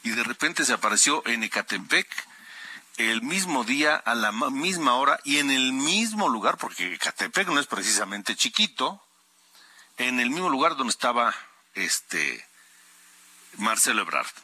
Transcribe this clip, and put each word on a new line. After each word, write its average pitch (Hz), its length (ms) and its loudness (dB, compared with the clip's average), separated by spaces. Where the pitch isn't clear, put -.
y 117 60 -4
de 113 140 -2
repente 147 420 -2
se 127 80 2
apareció 110 540 4
en 113 160 0
Ecatepec 104 640 0
el 113 240 0
mismo 160 420 -2
día, 147 320 2
a 117 200 -2
la 107 160 0
ma-, 127 180 -2
misma 147 460 0
hora 139 280 4
y 143 140 0
en 143 140 2
el 131 220 2
mismo 196 540 0
lugar, 117 300 0
porque - 380 -6
Ecatepec 156 540 -2
no 147 100 2
es 135 80 -2
precisamente 104 680 -2
chiquito, 170 640 -2
en 123 220 0
el 120 120 2
mismo 180 180 0
lugar 147 260 2
donde 131 140 -2
estaba, 120 460 2
este, 78 680 -2
Marcelo 110 420 2
Ebrard. 78 300 -2